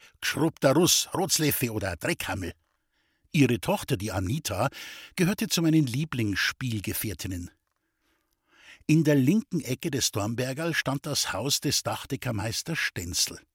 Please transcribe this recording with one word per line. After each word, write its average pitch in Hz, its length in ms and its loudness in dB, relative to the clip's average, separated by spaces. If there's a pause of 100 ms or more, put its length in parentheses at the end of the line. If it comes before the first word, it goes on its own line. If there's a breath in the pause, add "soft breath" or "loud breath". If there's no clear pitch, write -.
(220 soft breath)
geschrubbter - 520 2
Russ, - 400 4
Rotzleffe 147 580 0
oder 95 240 -4
Dreckhammel. - 580 -6 (800)
Ihre 123 280 4
Tochter, 170 380 -2
die 104 140 -6
Anita, 101 580 -2 (460 loud breath)
gehörte 190 320 0
zu - 140 0
meinen 156 260 6
Lieblingsspielgefährtinnen. 107 1600 -4 (1400 soft breath)
In 156 180 6
der 147 120 6
linken 156 460 4
Ecke 127 280 -4
des 131 220 0
Dornbergerl 127 640 -4
stand 139 320 -2
das - 280 -2
Haus 117 260 -2
des - 240 0
Dachdeckermeisters 113 920 -4
Stenzel. - 640 -4 (160)